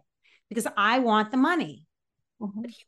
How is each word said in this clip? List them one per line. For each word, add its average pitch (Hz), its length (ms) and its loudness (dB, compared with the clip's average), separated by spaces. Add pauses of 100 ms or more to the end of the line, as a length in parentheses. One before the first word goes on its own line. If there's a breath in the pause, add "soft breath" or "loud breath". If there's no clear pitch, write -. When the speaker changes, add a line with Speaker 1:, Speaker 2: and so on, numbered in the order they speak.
(480 soft breath)
Speaker 1:
because 208 180 -6 (100)
I 214 220 2
want 214 320 2
the 269 80 -2
money. 269 480 0 (560)
Speaker 2:
Mm-hmm. 202 200 -10
Speaker 1:
But 240 100 -12
he - 160 -20